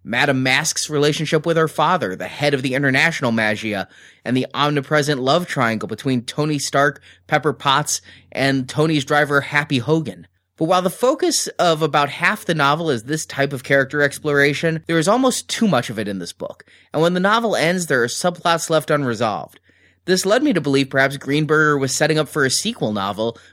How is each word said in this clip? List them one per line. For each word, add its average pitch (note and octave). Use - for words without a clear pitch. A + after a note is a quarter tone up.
Madam C3
Mask's C3+
relationship D3+
with E3
her D#3+
father, D3+
the F2+
head C#3+
of B2+
the C3
International C#3
Magia, G#2+
and B2
the B2+
omnipresent D3
love D#3
triangle A2+
between A#2+
Tony D3
Stark, C#3+
Pepper D3
Potts, C#3+
and C3+
Tony's D3+
driver, C#3+
Happy D3
Hogan. B2+
But E3
while F3+
the F#3
focus D4+
of E3
about C#3+
half F3+
the F3
novel D3+
is A2+
this C#3+
type C#3
of C3
character C#3
exploration, D3
there E3
is D#3
almost B3+
too -
much C3
of G#2+
it G#2+
in G2
this E2+
book. -
And D3+
when F3
the F3+
novel G3+
ends, E3+
there C3
are -
subplots E3+
left D#3
unresolved. A#2
This F#3
led A3+
me D4+
to F3
believe C#3
perhaps C#3
Greenberger D3+
was C3
setting D3+
up D3+
for D3
a B2+
sequel D3
novel, G#2